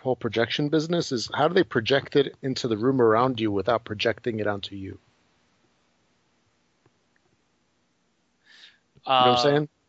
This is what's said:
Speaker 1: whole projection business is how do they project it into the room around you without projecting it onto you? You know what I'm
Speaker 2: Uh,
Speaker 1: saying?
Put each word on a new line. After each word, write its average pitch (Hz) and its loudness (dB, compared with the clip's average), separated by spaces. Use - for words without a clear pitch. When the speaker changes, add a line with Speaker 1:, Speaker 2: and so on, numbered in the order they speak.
Speaker 1:
whole 127 -2
projection 117 -2
business 160 -2
is 113 -6
how 143 2
do 175 -2
they 185 4
project 127 -2
it 139 2
into 131 -4
the 110 0
room 131 0
around 117 4
you 110 0
without 101 -2
projecting 110 -4
it 104 -4
onto 101 -6
you? 95 -14
You 127 6
know 123 6
what - -
I'm 123 4
Speaker 2:
Uh, - -
Speaker 1:
saying? 143 2